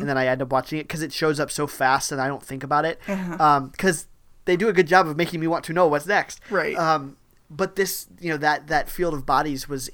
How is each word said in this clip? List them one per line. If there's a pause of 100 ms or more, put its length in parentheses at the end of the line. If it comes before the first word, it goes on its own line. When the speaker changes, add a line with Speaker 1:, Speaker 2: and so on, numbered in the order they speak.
Speaker 1:
and
then
I
end
up
watching
it
'cause
it
shows
up
so
fast
and
I
don't
think
about
it.
Speaker 2:
Uh-huh.
Speaker 1:
Um,
'cause (360)
they
do
a
good
job
of
making
me
want
to
know
what's
next. (100)
Speaker 2:
Right.
Speaker 1:
Um, (320)
but
this, (120)
you
know,
that,
that
field
of
bodies
was